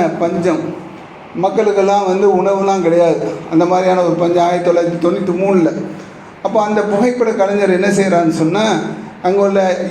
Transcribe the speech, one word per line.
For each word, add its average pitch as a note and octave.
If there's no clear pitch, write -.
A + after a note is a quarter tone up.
பஞ்சம், E3+
மக்களுக்கெல்லாம் G3
வந்து F#3
உணவுலாம் G3
கிடையாது, E3
அந்த E3
மாதிரியான F#3
ஒரு E3+
பஞ்சம் E3+
ஆயிரத்தி F3
தொள்ளாயிரத்தி E3+
தொண்ணூத்தி G3
மூணுல. F3+
அப்போ G#3
அந்த G#3
புகைப்பட A3
கலைஞர் G3+
என்ன F#3
செய்யறான்னு F#3
சொன்னா, E3
அங்க G3
உள்ள G3